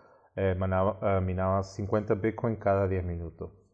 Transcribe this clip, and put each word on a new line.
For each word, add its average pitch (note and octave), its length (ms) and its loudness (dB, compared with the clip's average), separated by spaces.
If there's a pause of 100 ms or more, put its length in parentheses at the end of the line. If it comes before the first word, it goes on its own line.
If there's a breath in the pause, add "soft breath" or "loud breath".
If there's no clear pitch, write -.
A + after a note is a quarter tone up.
(360 loud breath)
eh, F#2+ 220 2
manaba-, F#2+ 440 2
eh, G2 200 2
minabas F#2 520 0
cincuenta G#2+ 420 0
Bitcoin G#2+ 420 -2
cada G2 300 2
diez F#2+ 160 0
minutos. E2+ 480 -8 (220)